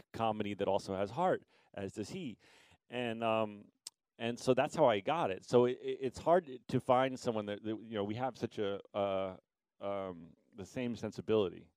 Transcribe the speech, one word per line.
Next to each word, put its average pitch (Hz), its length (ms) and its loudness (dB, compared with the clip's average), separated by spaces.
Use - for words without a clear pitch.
comedy 107 420 -2
that 95 140 0
also 95 260 0
has 101 160 -2
heart, 156 320 0
as 98 200 -8
does 107 160 -8
he. 160 260 -10
And, 117 340 -4
um, 110 400 0
and 117 180 -4
so 131 160 2
that's 131 220 2
how 160 80 6
I 110 160 6
got 143 300 0
it. - 160 -6
So 123 180 6
it, 123 180 0
it, 131 200 -6
it's 127 160 -4
hard 170 280 4
to 131 120 0
find 131 380 4
someone 110 280 -2
that, 101 180 -6
that, 110 120 -2
you 113 80 -6
know, 101 80 0
we 104 120 -4
have 123 200 -4
such - 220 -6
a, 101 200 0
uh, 98 360 0
um, 98 460 -6
the 95 100 -12
same 120 280 -4
sensibility. 101 680 -2